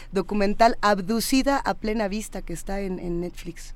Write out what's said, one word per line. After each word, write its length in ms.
documental? 720
Abducida 760
a 160
plena 340
vista, 340
que 100
está 280
en, 180
en 220
Netflix, 560